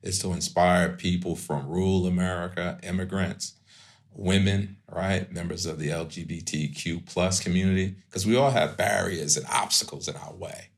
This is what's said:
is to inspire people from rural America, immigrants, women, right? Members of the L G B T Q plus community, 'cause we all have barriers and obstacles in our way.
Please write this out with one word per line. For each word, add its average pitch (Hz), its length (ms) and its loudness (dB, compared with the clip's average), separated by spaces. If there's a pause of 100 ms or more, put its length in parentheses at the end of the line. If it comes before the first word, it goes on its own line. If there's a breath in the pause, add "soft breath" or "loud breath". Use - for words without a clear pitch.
is 95 160 -2
to 92 140 -2
inspire 87 560 4
people 87 480 -2
from 73 320 -4
rural 92 400 2
America, 90 720 -2
immigrants, 92 720 -4 (580 soft breath)
women, 98 640 2 (140)
right? 92 400 -2
Members 87 360 -6
of 78 120 -6
the 76 140 -2
L 82 140 -4
G 82 180 -12
B 82 160 -8
T 76 260 -4
Q 82 320 -4
plus 92 400 0
community, 95 560 2 (160)
'cause 98 160 -2
we 113 80 6
all 135 160 6
have - 260 2
barriers 90 600 2
and - 100 -6
obstacles - 600 -2
in - 80 -8
our 73 180 -14
way. - 440 -14